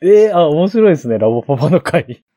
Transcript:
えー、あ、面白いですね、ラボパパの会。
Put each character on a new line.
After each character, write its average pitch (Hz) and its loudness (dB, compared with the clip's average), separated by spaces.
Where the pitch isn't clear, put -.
え 208 4
ー、 - -4
あ、 170 2
面 160 0
白 220 0
い - 4
で 165 2
す 123 -12
ね、 113 -2
ラ 107 0
ボ 117 -2
パ 139 -4
パ 139 -2
の 180 2
会。 - -6